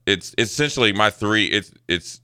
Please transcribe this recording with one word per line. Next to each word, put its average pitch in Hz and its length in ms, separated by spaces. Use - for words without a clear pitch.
it's, 95 320
it's 113 140
essentially 131 400
my 104 180
three, 104 360
it's, - 260
it's - 360